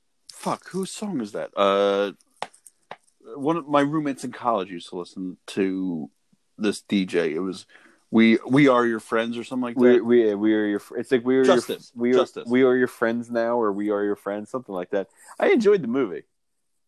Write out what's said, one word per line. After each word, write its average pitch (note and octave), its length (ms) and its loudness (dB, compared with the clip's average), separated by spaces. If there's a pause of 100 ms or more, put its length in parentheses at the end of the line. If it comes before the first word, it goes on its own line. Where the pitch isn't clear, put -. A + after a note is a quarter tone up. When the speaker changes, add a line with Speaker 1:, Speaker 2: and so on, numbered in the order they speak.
(320)
Speaker 1:
fuck, - 360 -8
whose F#3 220 -8
song G3 300 -8
is G#2 120 -10
that? D#2+ 240 -10
Uh, G2+ 560 2 (1200)
one D3+ 220 -2
of C#3+ 100 -10
my C#3+ 140 2
roommates C#3+ 420 -4
in D#3 80 -10
college G#2+ 380 -2
used E2+ 180 -12
to - 80 -12
listen F2+ 400 -10 (120)
to F#2 640 -4 (460)
this G2+ 240 -4
D G2 240 -2
J. E2+ 300 -2
It D#2+ 40 -4
was F#2 280 -8 (440)
We, A2+ 340 6
We C#3 220 4
Are B2 180 4
Your A2+ 140 -2
Friends A#2 400 -4
or A2+ 60 -10
something B2+ 180 -8
like A#2+ 140 -6
Speaker 2:
We, B2 220 6
Speaker 1:
that. A2 60 0
Speaker 2:
we, A#2 300 4
we G#2+ 200 2
are G#2+ 120 0
your G2+ 140 -2
fr-, - 160 -14
it's A#2 160 -4
like A#2+ 120 0
We B2+ 120 2
Are C3 80 4
Speaker 1:
Justice. B2 500 0
Speaker 2:
Your, A#2 80 -6
we B2 80 2
are, B2+ 40 4
Speaker 1:
Justice. B2+ 340 0
Speaker 2:
We B2+ 160 4
Are B2+ 100 4
Your B2+ 140 2
Friends A#2 420 -4
Now, A#2+ 300 -2
or G#2 120 0
We G#2 180 -4
Are G2+ 120 0
Your G2+ 140 -2
Friends, G#2 340 -8
something B2 240 -10
like F2+ 160 -8
that. G2 180 -4 (300)
I - 120 2
enjoyed G#3+ 320 4
the B2 40 -6
movie. A2+ 380 -4 (640)